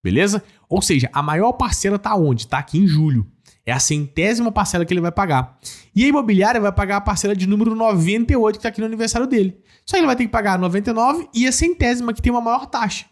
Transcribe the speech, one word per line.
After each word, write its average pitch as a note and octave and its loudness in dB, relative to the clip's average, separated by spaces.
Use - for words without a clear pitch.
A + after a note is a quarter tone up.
Beleza? F#3 0
Ou F#3 0
seja, C3+ 0
a C#3+ -2
maior D#3+ 0
parcela G#3 -2
tá G#3+ -2
onde? C#3+ 0
Tá C3+ -4
aqui D3 -4
em G3 6
julho. D3+ 2
É A2+ -2
a B2+ 0
centésima F#3+ 0
parcela F3+ 0
que E3+ -4
ele F3+ 0
vai E3+ -2
pagar. D3+ -2
E A3 4
a C#4 4
imobiliária A3+ 2
vai G3+ 0
pagar G3+ -2
a - 0
parcela G3+ -2
de F#3 -2
número A3 2
noventa A3 2
e C4+ 4
oito, G#3+ 2
que - -18
tá A3+ -4
aqui A3 -6
no A3 -4
aniversário A3+ -2
dele. G#3 0
Só - -4
que F4+ 2
ele D#4+ 4
vai B3+ 2
ter B3 -2
que G3+ -4
pagar G3+ 0
a F3+ 0
noventa F#3+ -2
e A3+ -2
nove C4+ 0
e A#3+ 2
a B3+ 0
centésima, B3 -2
que - -10
tem A#3+ 2
uma A#3+ 0
maior A#3+ -2
taxa. A3+ -6